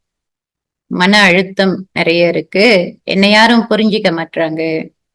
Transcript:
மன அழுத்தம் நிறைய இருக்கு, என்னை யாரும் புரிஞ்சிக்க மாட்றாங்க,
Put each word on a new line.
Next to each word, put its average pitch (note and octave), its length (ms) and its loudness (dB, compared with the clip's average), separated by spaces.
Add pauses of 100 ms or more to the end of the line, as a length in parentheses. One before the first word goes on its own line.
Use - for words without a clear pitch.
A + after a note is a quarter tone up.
(880)
மன F#3+ 340 0
அழுத்தம் F#3+ 720 0
நிறைய E3+ 340 0
இருக்கு, F3+ 760 0
என்னை G3 260 0
யாரும் A3 400 2
புரிஞ்சிக்க G#3+ 420 0
மாட்றாங்க, D#3+ 800 -6 (260)